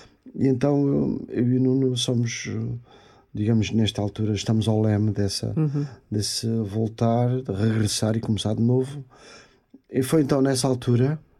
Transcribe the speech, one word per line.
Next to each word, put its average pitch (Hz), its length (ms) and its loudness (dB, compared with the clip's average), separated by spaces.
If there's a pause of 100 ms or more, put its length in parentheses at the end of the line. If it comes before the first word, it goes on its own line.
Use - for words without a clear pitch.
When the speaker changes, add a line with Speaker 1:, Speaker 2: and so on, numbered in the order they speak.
(360)
Speaker 1:
E 139 120 2
então 143 400 2
eu, 139 420 0
eu 120 240 0
e 127 40 4
o 131 40 2
Nuno 131 340 2
somos, 117 540 -2 (840)
digamos, 104 380 0
nesta 107 300 0
altura 104 320 -2
estamos 110 340 0
ao 107 140 2
leme 107 300 2
dessa, 101 440 -4
Speaker 2:
Uhum. 147 300 -2 (260)
Speaker 1:
desse 107 360 -4 (160)
voltar, 117 760 0
de 131 100 -6
regressar 110 680 0
e - 20 -2
começar 107 360 -2
de 110 60 0
novo. 131 420 0 (840)
E 131 140 0
foi 156 200 2
então 135 180 2
nessa 135 260 0
altura, 127 520 2 (200)